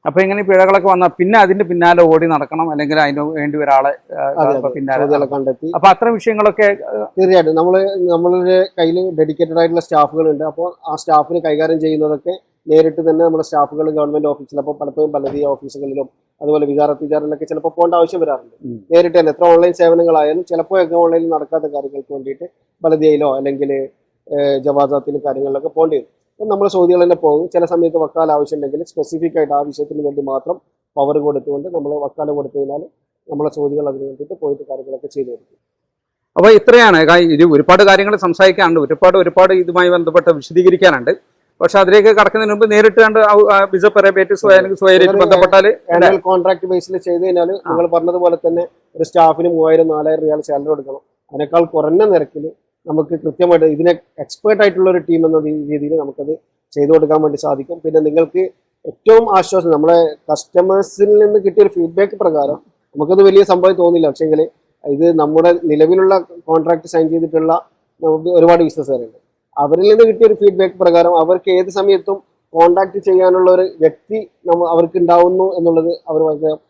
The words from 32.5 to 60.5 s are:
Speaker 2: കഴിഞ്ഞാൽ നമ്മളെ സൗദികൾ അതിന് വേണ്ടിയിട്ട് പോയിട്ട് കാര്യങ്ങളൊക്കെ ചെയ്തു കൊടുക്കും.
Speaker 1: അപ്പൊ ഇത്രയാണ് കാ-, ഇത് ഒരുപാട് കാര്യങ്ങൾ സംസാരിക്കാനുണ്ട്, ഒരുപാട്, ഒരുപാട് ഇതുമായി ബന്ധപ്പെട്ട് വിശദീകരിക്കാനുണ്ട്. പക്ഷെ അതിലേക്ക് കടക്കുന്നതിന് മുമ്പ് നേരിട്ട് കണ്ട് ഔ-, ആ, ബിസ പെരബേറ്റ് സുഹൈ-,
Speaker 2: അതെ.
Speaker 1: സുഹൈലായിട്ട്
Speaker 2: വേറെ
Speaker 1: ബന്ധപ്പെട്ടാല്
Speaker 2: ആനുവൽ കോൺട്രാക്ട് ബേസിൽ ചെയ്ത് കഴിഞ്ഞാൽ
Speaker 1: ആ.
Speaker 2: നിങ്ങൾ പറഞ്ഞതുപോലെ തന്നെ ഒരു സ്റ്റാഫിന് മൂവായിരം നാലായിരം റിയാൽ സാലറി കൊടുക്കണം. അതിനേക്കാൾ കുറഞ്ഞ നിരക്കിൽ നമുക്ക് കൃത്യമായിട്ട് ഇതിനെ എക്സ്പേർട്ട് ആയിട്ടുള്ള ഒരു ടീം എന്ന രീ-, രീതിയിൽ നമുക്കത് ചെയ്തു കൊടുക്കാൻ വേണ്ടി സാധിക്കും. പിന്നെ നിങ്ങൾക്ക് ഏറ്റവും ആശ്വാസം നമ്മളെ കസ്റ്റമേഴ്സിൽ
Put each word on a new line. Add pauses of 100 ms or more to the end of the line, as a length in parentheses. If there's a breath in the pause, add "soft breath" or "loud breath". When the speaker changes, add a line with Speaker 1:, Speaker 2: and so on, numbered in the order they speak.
Speaker 2:
കഴിഞ്ഞാൽ (480)
നമ്മളെ
സൗദികൾ
അതിന്
വേണ്ടിയിട്ട്
പോയിട്ട്
കാര്യങ്ങളൊക്കെ
ചെയ്തു
കൊടുക്കും. (800)
Speaker 1:
അപ്പൊ
ഇത്രയാണ്
കാ-,
ഇത്
ഒരുപാട്
കാര്യങ്ങൾ
സംസാരിക്കാനുണ്ട്,
ഒരുപാട്,
ഒരുപാട്
ഇതുമായി
ബന്ധപ്പെട്ട്
വിശദീകരിക്കാനുണ്ട്. (500)
പക്ഷെ
അതിലേക്ക്
കടക്കുന്നതിന്
മുമ്പ്
നേരിട്ട്
കണ്ട്
ഔ-,
ആ,
ബിസ
പെരബേറ്റ്
സുഹൈ-,
Speaker 2:
അതെ.
Speaker 1:
സുഹൈലായിട്ട്
Speaker 2:
വേറെ
Speaker 1:
ബന്ധപ്പെട്ടാല്
Speaker 2:
ആനുവൽ
കോൺട്രാക്ട്
ബേസിൽ
ചെയ്ത്
കഴിഞ്ഞാൽ
Speaker 1:
ആ.
Speaker 2:
നിങ്ങൾ
പറഞ്ഞതുപോലെ
തന്നെ (280)
ഒരു
സ്റ്റാഫിന്
മൂവായിരം
നാലായിരം
റിയാൽ
സാലറി
കൊടുക്കണം. (280)
അതിനേക്കാൾ
കുറഞ്ഞ
നിരക്കിൽ (360)
നമുക്ക്
കൃത്യമായിട്ട്
ഇതിനെ (200)
എക്സ്പേർട്ട്
ആയിട്ടുള്ള
ഒരു
ടീം
എന്ന
രീ-,
രീതിയിൽ
നമുക്കത് (320)
ചെയ്തു
കൊടുക്കാൻ
വേണ്ടി
സാധിക്കും.
പിന്നെ
നിങ്ങൾക്ക് (460)
ഏറ്റവും
ആശ്വാസം
നമ്മളെ (160)
കസ്റ്റമേഴ്സിൽ